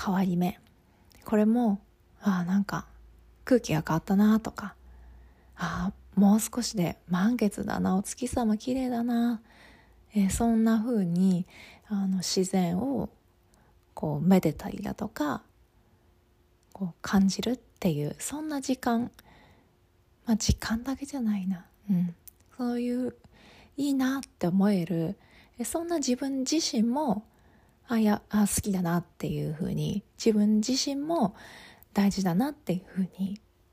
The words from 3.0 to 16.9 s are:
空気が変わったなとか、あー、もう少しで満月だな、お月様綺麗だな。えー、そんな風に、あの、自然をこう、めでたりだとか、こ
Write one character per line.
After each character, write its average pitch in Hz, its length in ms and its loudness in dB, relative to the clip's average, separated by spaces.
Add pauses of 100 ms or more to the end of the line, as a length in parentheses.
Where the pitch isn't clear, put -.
空 247 160 4
気 - 140 -4
が 156 120 0
変 160 100 0
わ 165 40 0
っ - 20 -20
た 196 140 0
な 214 240 6
と - 100 -8
か、 - 240 -12 (800)
あ 175 360 -4 (240)
ー、 190 40 4
も 202 160 8
う 220 40 4
少 - 220 -4
し - 120 -6
で 180 220 -2 (100)
満 190 300 2
月 208 300 -2
だ - 140 -4
な、 190 180 2
お 202 40 -2
月 - 260 -8
様 220 280 0
綺 254 200 -4
麗 262 120 -2
だ 233 140 -2
な。 233 400 0 (720)
え 196 120 4
ー、 - 20 0
そ 233 160 0
ん 226 160 4
な 226 160 4
風 220 260 0
に、 180 400 2 (440)
あ 196 180 -2
の、 190 120 0
自 185 260 -2
然 180 340 0
を 247 320 -4 (840)
こ 151 240 -4
う、 - 20 -2
め 185 180 6
で 165 140 2
た - 180 -10
り - 100 -10
だ - 140 -6
と 214 140 -8
か、 - 340 -4 (1300)
こ 190 200 -8